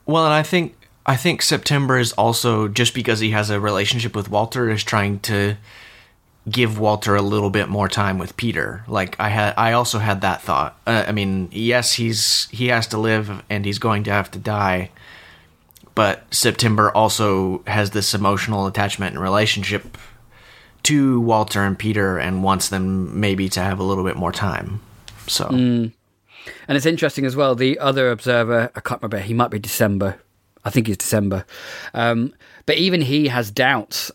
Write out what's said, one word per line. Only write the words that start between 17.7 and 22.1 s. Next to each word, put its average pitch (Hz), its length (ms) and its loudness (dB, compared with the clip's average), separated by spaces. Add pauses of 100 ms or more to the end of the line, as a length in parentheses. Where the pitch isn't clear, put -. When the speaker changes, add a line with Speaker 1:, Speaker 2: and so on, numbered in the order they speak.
Speaker 1:
this 101 240 -2
emotional 101 540 0
attachment 98 480 -4
and 80 80 -6
relationship 101 720 -2 (840)
to 135 380 4
Walter 107 420 2
and 98 140 0
Peter 101 420 0